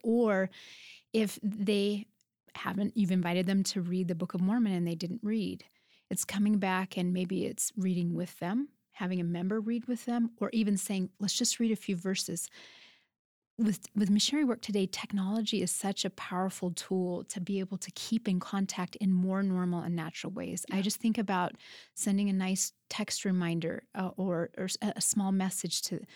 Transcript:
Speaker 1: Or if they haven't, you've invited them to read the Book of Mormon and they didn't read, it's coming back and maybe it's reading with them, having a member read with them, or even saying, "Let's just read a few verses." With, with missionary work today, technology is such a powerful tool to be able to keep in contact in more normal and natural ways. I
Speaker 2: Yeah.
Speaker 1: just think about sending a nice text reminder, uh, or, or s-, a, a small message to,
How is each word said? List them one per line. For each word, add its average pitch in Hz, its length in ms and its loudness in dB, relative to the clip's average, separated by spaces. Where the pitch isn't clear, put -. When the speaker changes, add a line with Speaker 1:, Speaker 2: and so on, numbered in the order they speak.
Speaker 1:
Or 220 460 4
if 220 320 0
they 202 640 0
haven't, 190 400 -2
you've 196 160 4
invited 180 340 2
them 196 180 4
to - 180 -2
read 180 260 0
the 175 80 0
Book 175 180 -4
of 175 80 0
Mormon 208 320 4
and 175 140 2
they 170 80 -2
didn't 170 280 -6
read, 208 420 -2
it's - 160 -2
coming 208 320 4
back 185 400 0
and 180 160 2
maybe 180 320 0
it's - 300 -4
reading 175 400 2
with 170 240 -4
them, 233 300 -2
having 180 280 -2
a 175 40 0
member 180 360 0
read 226 260 -2
with 247 200 -4
them, 233 340 0
or 202 120 0
even 208 260 4
saying, 190 320 -2
"Let's 202 180 -2
just - 220 0
read 233 120 4
a 214 40 2
few 202 200 -2
verses." 180 540 -2
With, 214 360 2
with 208 140 2
missionary 277 360 4
work 240 160 0
today, 196 260 0
technology 202 760 0
is 180 80 0
such - 360 -2
a 190 40 0
powerful 185 640 -2
tool 180 540 -2
to - 140 -8
be 196 200 -2
able 190 180 -6
to - 140 -10
keep - 360 -2
in 185 120 4
contact 190 560 -4
in 196 160 2
more 190 320 2
normal 180 380 2
and 170 140 -2
natural 165 380 -6
ways. 175 380 -6
I 185 60 0
Speaker 2:
Yeah. 196 40 2
Speaker 1:
just 202 160 0
think 226 220 2
about 190 340 2
sending 202 360 2
a 196 40 2
nice 190 400 0
text - 360 -4
reminder, 170 580 0
uh, 185 240 -2
or, 175 400 0
or - 60 -4
s-, 185 180 -4
a, 208 140 -2
a 208 60 -6
small 196 300 2
message 190 520 -2
to, - 160 -4